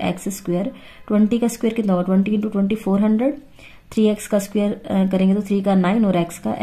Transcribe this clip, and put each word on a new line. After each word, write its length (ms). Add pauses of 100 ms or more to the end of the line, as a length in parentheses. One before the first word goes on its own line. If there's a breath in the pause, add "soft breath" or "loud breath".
एक्स 260
स्क्वायर। 440 (360 loud breath)
ट्वेंटी 300
का 100
स्क्वायर 260
कितना 180
होगा? 120
ट्वेंटी 340
into 140
twenty 240
फ़ोर 240
हंड्रेड, 380 (540 loud breath)
थ्री 160
एक्स 180
का 120
स्क्वायर, 340
अ, 380
करेंगे 240
तो 80
थ्री 200
का 140
नाइन 280
और 120
एक्स 220
का 240